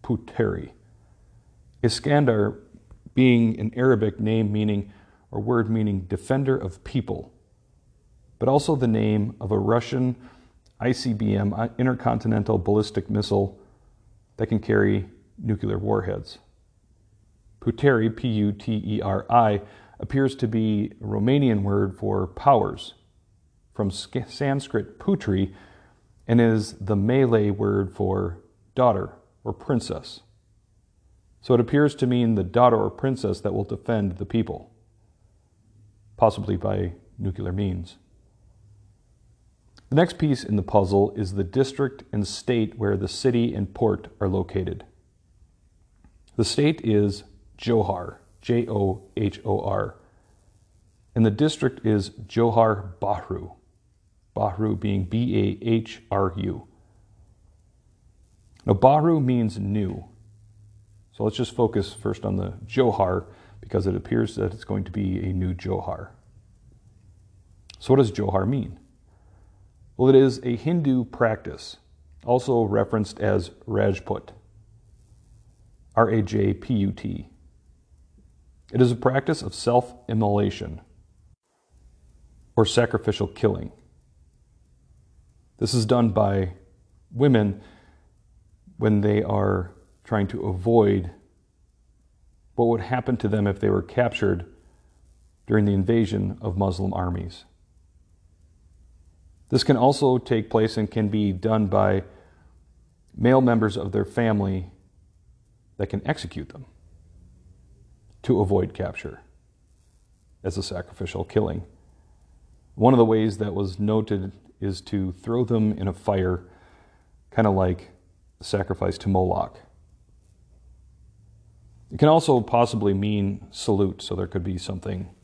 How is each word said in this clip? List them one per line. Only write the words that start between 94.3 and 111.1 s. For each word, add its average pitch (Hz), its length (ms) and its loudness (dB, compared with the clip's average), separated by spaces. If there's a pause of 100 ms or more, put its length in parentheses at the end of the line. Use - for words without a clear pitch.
during 107 200 2
the 101 80 2
invasion 98 640 0
of 95 160 -6
Muslim 95 380 -2
armies. 90 500 -6 (2000)
This 131 120 2
can 135 140 4
also 131 420 4
take 113 320 -2
place 110 260 2
and 104 140 -2
can 107 180 -2
be 104 240 0
done 107 340 0
by 98 360 2 (1120)
male 127 260 4
members 113 340 2
of 95 160 -6
their 101 140 0
family 98 640 -2 (1040)
that 98 140 -6
can - 140 -6
execute - 440 -8
them - 160 -20 (1600)
to 110 180 2
avoid 95 320 0
capture - 480 -10 (1200)
as 90 140 -6
a 98 60 -6
sacrificial 92 640 -10